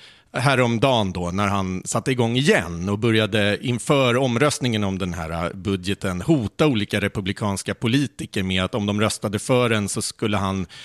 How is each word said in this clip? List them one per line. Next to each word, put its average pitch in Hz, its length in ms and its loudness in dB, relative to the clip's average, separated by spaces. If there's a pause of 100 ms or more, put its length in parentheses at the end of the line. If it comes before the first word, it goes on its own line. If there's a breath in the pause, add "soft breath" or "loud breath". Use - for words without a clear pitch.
(340 loud breath)
häromdagen 120 800 2
då, 87 180 -4
när 98 180 0
han 95 360 -2
satte - 260 -4
igång 120 260 0
igen 98 520 0
och 101 100 0
började 107 680 2
inför 123 500 2
omröstningen 123 680 0
om 95 140 -2
den 90 160 -4
här 82 400 -4
budgeten 92 680 -4
hota 151 440 2
olika 107 340 0
republikanska 98 760 -2
politiker 120 680 -2
med 95 220 0
att 92 100 -2
om 104 120 -2
de 104 140 0
röstade 107 380 -2
för 123 300 2
den 104 200 0
så 107 140 -4
skulle 104 340 -2
han 95 300 -2 (180 loud breath)